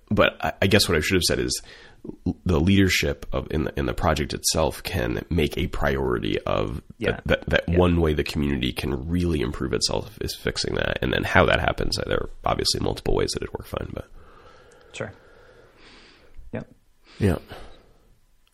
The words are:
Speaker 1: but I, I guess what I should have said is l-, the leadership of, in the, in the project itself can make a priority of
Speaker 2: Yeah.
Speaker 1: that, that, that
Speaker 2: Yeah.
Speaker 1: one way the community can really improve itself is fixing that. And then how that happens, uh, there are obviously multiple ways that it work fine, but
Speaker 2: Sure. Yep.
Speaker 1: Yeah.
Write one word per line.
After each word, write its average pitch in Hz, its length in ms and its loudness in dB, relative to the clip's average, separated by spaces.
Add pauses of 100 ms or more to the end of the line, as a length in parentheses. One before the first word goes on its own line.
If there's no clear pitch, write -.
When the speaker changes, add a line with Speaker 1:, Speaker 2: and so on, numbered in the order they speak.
(120)
Speaker 1:
but - 320 4
I, 80 80 0 (120)
I 101 40 4
guess 98 220 4
what 82 80 4
I 76 40 2
should 98 140 0
have 87 80 4
said 65 160 2
is 62 220 -2 (680)
l-, 87 80 -2 (100)
the 87 140 4
leadership 90 720 4
of, 64 200 -2
in 78 120 0
the, - 160 -4
in 69 60 -2
the 60 80 -2
project 76 400 0
itself - 500 0
can 58 460 -2
make 80 280 0
a 78 100 -2
priority 64 720 0
of 50 400 -2 (160)
Speaker 2:
Yeah. - 140 -2
Speaker 1:
that, - 160 -6
that, - 240 0
that - 180 4
Speaker 2:
Yeah. 85 80 2
Speaker 1:
one 87 240 4
way 78 120 2
the 73 120 0
community 69 480 -2
can 69 340 -4
really 85 320 0
improve 65 320 -2
itself - 480 -2
is - 160 -6
fixing - 400 -2
that. 50 260 -2
And 62 120 0
then 50 100 0
how 92 220 6
that 50 160 4
happens, - 360 0
uh, - 80 -4
there 50 120 -2
are 50 120 -4 (140)
obviously - 380 -2
multiple - 340 0
ways 50 160 0
that - 120 -6
it - 100 -10
work - 140 -12
fine, 50 260 -8
but - 160 -12 (800)
Speaker 2:
Sure. 104 220 -12 (1400)
Yep. 220 160 -10 (520)
Speaker 1:
Yeah. 92 180 4 (1160)